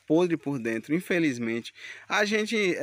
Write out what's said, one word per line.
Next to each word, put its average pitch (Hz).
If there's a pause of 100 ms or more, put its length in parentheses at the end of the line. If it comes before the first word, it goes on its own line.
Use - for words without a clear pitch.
podre 170
por 143
dentro, 113
infelizmente. 131 (360)
A 208
gente, 214